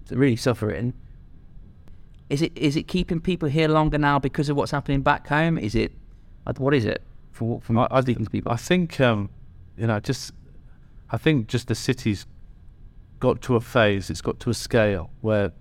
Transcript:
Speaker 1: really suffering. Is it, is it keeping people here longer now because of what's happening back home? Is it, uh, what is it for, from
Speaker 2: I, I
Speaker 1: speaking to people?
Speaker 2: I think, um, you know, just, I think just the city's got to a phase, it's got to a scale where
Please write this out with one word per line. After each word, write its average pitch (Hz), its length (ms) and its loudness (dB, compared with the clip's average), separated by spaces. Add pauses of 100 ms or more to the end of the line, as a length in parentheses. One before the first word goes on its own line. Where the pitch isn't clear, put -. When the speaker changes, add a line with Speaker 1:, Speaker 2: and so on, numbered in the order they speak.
(100)
Speaker 1:
really 127 260 2
suffering. 110 580 -2 (1400)
Is 143 120 0
it, 170 140 0
is 147 200 2
it - 120 -2
keeping 175 320 -4
people 165 280 -2
here 156 200 2
longer 156 300 4
now 143 200 4
because 143 300 0
of 147 80 0
what's - 140 0
happening 139 320 -2
back 147 260 2
home? 160 300 2
Is 110 160 -2
it, - 180 0 (540)
uh, 123 120 -2
what 139 160 2
is 120 100 4
it - 180 -2 (300)
for, 117 280 -4
from 113 180 0
Speaker 2:
I, 127 120 4
I 135 120 4
Speaker 1:
speaking 117 220 0
to 92 60 -6
people? 104 220 -2
Speaker 2:
I 117 40 0
think, 175 440 0
um, 107 300 2 (460)
you 113 100 -2
know, 110 140 2
just, - 320 -6 (760)
I 113 60 -2
think 139 300 2
just - 220 -2
the 113 60 -2
city's - 520 -2 (920)
got - 240 2
to 123 140 2
a 110 40 2
phase, 104 500 2
it's 80 100 -6
got - 200 -4
to 117 100 -2
a 110 40 0
scale 104 560 0 (120)
where 104 380 0